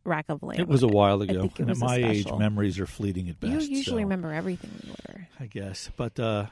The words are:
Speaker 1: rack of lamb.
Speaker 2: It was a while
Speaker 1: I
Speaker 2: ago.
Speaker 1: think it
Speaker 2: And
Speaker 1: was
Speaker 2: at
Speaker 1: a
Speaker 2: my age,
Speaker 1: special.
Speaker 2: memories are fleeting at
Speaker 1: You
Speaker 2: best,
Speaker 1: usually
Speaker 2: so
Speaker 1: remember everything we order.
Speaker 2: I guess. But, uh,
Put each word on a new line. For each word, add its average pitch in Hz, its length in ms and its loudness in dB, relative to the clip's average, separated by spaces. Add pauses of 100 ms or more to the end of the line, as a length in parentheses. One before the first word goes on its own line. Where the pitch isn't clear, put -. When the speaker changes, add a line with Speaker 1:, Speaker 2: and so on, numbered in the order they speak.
Speaker 1:
rack 156 240 -2
of 143 160 -4
lamb. 123 160 -4
Speaker 2:
It 175 80 0
was 135 160 6
a 120 40 8
while 101 340 6
Speaker 1:
I - 20 0
Speaker 2:
ago. 95 160 0
Speaker 1:
think 95 140 0
it - 80 -8
Speaker 2:
And 120 80 2
Speaker 1:
was 120 120 0
Speaker 2:
at - 20 2
Speaker 1:
a 123 40 2
Speaker 2:
my 123 80 2
age, 113 260 2
Speaker 1:
special. - 160 -4
Speaker 2:
memories 104 400 2
are 95 80 -2
fleeting 92 420 -4
at 82 140 -8
Speaker 1:
You 254 140 0
Speaker 2:
best, 311 120 0
Speaker 1:
usually 262 340 -2
Speaker 2:
so - 20 0
Speaker 1:
remember 185 280 -2
everything 180 380 -6 (140)
we - 60 -14
order. - 380 -16 (120)
Speaker 2:
I 131 60 -10
guess. 98 500 -8
But, 120 240 -4
uh, 107 320 0